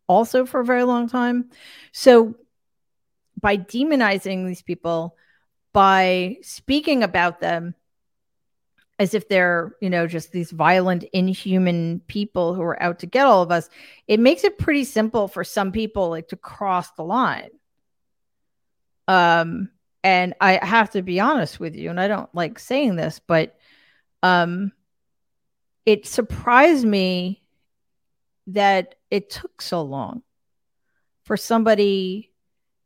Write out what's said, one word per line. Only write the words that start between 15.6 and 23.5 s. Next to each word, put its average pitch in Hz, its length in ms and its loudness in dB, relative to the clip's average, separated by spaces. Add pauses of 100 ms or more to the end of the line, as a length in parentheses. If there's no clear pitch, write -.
people, 214 360 -4
like, 165 200 -8
to 190 80 -12
cross 185 540 -4
the - 120 -14
line. 185 460 -4 (1600)
Um, 170 640 2 (340)
and 180 360 2
I 190 260 2
have 208 260 2
to 196 100 -4
be 180 180 -4
honest 226 400 -2
with 160 160 -10
you, 160 140 -10
and 175 100 -6
I 190 80 0
don't 202 260 -6
like 170 240 -6
saying 262 380 -2
this, 160 320 -6
but, 160 280 0 (680)